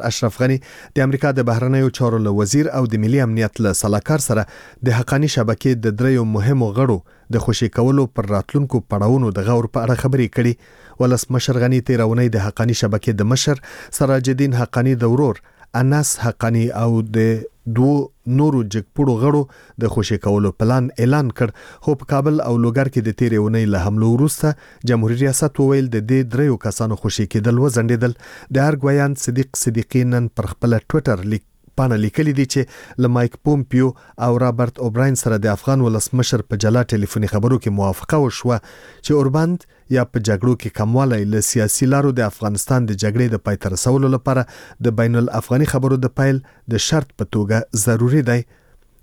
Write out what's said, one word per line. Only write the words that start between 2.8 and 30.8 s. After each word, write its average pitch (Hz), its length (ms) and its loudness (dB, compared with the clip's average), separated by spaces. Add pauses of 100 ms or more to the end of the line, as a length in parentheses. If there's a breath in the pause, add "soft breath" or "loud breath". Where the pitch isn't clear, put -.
د 110 180 -2
ملي 131 160 2
امنیت 110 400 -2
له 104 200 2
سلاکار 110 460 0
سره 107 180 0 (420 loud breath)
د 120 120 2
حقاني 139 360 0
شبکې 117 520 0
د 104 160 -2
دریو 127 220 2 (120)
مهمو 117 420 2
غړو 123 200 2 (380 soft breath)
د 113 100 0
خوشي 117 220 0 (120)
کولو 135 260 2
پر 101 280 -6
راتلونکو 131 480 -2 (120)
پړاوونو 110 420 2
د 101 140 -2
غور 117 240 0
په 117 100 -2
اړه 117 200 -2
خبرې 131 320 2
کړي. 120 180 2 (460 loud breath)
ولسمشر 127 640 0
غني 127 160 2
تېره 120 280 0
اونۍ 117 300 0
د 101 100 0
حقاني 113 320 -2
شبکې 107 400 -2
د 104 140 2
مشر 135 280 0 (380 loud breath)
سراج 135 340 2
الدین 135 280 0
حقاني 123 420 0
د 117 100 4
ورور 131 320 0 (320 soft breath)
انس 139 420 0
حقاني 113 460 0 (160)
او 117 80 0 (240)
د 113 260 2 (360)
دوو 139 200 4 (440)
نورو 147 220 2
جګپوړو 113 600 -2
غړو 143 200 2 (400 loud breath)
د 110 120 0
خوشي 107 280 0
کولو 101 380 2
پلان 123 260 2 (180)
اعلان 139 240 2 (120)
کړ، 117 120 0 (320 loud breath)
خو 151 180 0
په - 100 -10
کابل 147 320 0
او 120 180 -2
لوګر 127 320 0
کې 127 140 2
د 107 100 -4
تېرې 113 260 2
اونۍ 110 300 0
له 90 100 0
حملو 107 300 2
وروسته 151 400 0 (360 loud breath)
جمهوریت 117 340 2
ریاست 139 360 0
وویل 135 320 2
د 107 160 -2
دې 131 240 2
دریو 131 320 2
کسانو 110 380 -4
خوشي 107 240 -2
کېدل 117 340 0
وځنډېدل. 120 520 0 (440 loud breath)
د 139 140 2
ارګ 143 200 0
ویاند 143 360 0
صدیق 127 400 -4
صدیقي 123 500 0
نن 120 240 -2
پر 98 160 -4
خپله 117 320 0